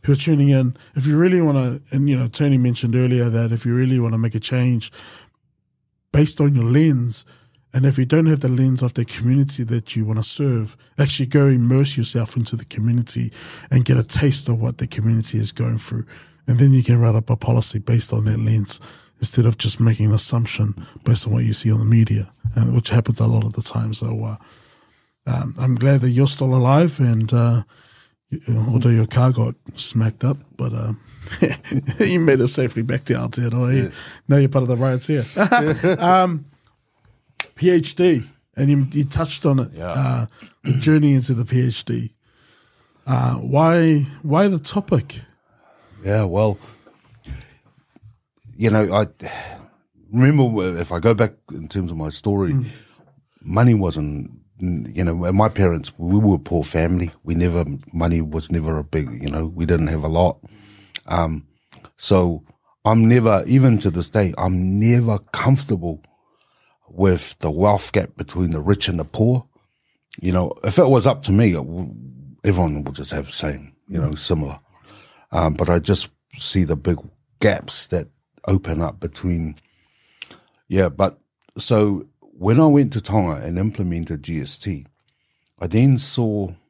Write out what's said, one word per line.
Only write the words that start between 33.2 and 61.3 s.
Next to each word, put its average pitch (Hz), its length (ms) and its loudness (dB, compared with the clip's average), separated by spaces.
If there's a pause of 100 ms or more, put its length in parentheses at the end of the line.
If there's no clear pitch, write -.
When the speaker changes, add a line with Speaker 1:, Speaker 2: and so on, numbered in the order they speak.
Speaker 2:
Yeah. - 60 -4 (380)
Speaker 1:
Now 139 100 4
you're 139 120 4
part 139 140 0
of 120 60 -2
the 123 60 2
riots 127 320 -2
here. 147 160 -2 (120)
<laughs> 180 640 0
Um, 175 460 2 (1080)
P 180 140 2
H 165 240 2
D, 170 300 2 (340)
and 139 140 2
you, 139 200 2
you 147 140 0
touched - 400 -4
on 135 140 4
it, - 140 -4
Speaker 2:
Yeah. 85 220 -8
Speaker 1:
uh, 127 300 -2 (380)
the 139 100 0
journey 151 400 4
into 127 220 0
the 117 100 -4
P 127 220 0
H - 180 -6
D. 117 280 -6 (920)
Uh, 123 300 0
why, 156 640 2 (240)
why 160 240 2
the 190 100 0
topic? - 640 -4 (840)
Speaker 2:
Yeah, 104 200 0
well, 98 340 0 (2000)
you 110 120 2
know, 107 240 2
I 104 140 2 (1040)
remember 131 320 4
w-, 92 360 -2
if 87 120 -6
I 87 80 -4
go 113 140 4
back 110 200 0 (180)
in 80 160 -14
terms 90 240 -6
of 80 60 -10
my 78 120 -6
story, 98 440 -2
Speaker 1:
Mm. 120 120 -2 (800)
Speaker 2:
money 110 300 4
wasn't, 76 580 -4 (280)
you 82 440 -6
know, 82 120 0
my 92 340 0
parents, 87 480 0
we 90 220 0
were 104 160 4
a 76 40 -2
poor 80 240 -4
family. 85 480 -2 (120)
We 82 120 -6
never, 87 300 0 (280)
money 85 280 0
was 78 300 -6
never 80 260 -4
a 73 60 -6
big, 67 380 -6
you 71 80 -8
know, 80 180 -4
we 82 180 -6
didn't 80 220 0
have 78 160 -4
a 80 40 -4
lot. 85 320 0 (680)
Um, 82 400 -4 (500)